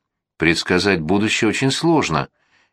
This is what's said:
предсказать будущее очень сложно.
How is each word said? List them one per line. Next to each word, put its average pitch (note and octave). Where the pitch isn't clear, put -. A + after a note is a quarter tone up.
предсказать F2+
будущее G2+
очень C3
сложно. C3